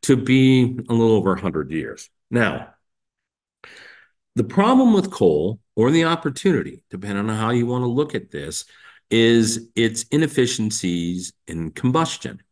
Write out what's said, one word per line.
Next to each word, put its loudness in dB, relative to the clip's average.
to 4
be 4
a 0
little 4
over 0
a -2
hundred -4
years. -10
Now, -2
the -2
problem 4
with 2
coal, 0
or 2
the 2
opportunity, -2
depending -6
on -2
how -2
you 0
want -2
to -2
look -2
at -8
this, -10
is 4
its -2
inefficiencies -2
in -8
combustion -4